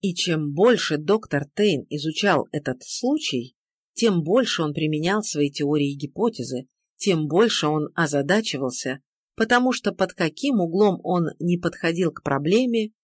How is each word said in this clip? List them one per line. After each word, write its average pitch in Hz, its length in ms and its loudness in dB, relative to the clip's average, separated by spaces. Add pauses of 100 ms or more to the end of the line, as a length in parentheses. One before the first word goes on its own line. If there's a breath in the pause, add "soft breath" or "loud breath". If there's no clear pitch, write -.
И 185 140 -2
чем 156 400 -2
больше 185 420 4
доктор 151 580 0
Тейн 196 360 0
изучал 151 600 0
этот 139 320 -6
случай, 240 720 -4 (380)
тем 196 300 2
больше 190 400 0
он 151 100 -2
применял 160 500 0
свои 147 280 0
теории 143 420 0
и 143 40 -8
гипотезы, 139 720 -4 (300)
тем 160 320 0
больше 185 380 2
он 151 280 0
озадачивался, 139 1040 -2 (340)
потому 247 380 2
что 202 200 -2
под 180 220 -2
каким 214 460 0
углом 180 440 2
он 175 220 0 (120)
ни 175 200 0
подходил 170 540 -2
к - 100 -16
проблеме, 214 680 0 (120)